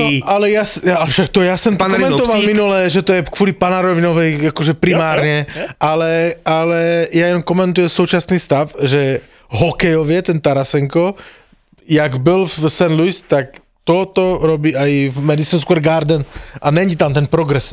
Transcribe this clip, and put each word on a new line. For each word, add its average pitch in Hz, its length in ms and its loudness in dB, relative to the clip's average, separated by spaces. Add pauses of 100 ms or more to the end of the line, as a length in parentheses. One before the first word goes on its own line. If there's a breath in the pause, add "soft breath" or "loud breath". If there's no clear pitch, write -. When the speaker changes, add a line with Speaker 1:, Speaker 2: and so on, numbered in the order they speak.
(160)
Speaker 1:
áno, 127 120 -4
ale 202 220 2
jas-, 208 300 -2
ale 170 280 0
však 147 200 0
to - 120 2
ja 180 140 2
som 220 160 0
to 196 80 0
Speaker 2:
Panarinov 190 400 0
Speaker 1:
komentoval 233 220 2
Speaker 2:
psík. 208 80 2
Speaker 1:
minule, 208 380 2
že 175 140 0
to 196 120 0
je 185 120 2
kvôli 196 280 0
Panarinovi, 175 760 0 (220)
akože 151 260 -2
primárne, 156 720 0
Speaker 3:
Jo, - 20 -14
jo, - 160 -12
jo. - 40 -8 (120)
Speaker 1:
ale, 160 320 0 (300)
ale 165 380 0 (300)
ja 165 200 2
jen 175 120 0
komentujem 180 460 0
súčasný 180 500 0
stav, 151 400 -2
že 135 460 0 (260 soft breath)
hokejovie 160 720 0
ten 180 160 -2
Tarasenko, 147 760 0 (680 loud breath)
jak 151 380 0
byl 175 260 2
v 156 220 -4
Saint 165 260 0
Louis, 165 240 0
tak 139 400 -2 (240)
toto 185 600 0
robí 156 340 0
aj 139 160 0 (200)
v 131 100 -8
Madison 151 380 0
Square 165 220 0
Garden 156 460 0 (300 loud breath)
a 143 120 -2
není 170 260 0
tam 156 160 0
ten 143 140 0
progres 143 480 -2